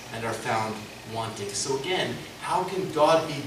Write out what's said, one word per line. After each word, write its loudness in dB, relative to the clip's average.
and -6
are -2
found -2
wanting. -4
So -2
again, -2
how 2
can -2
God 8
be -4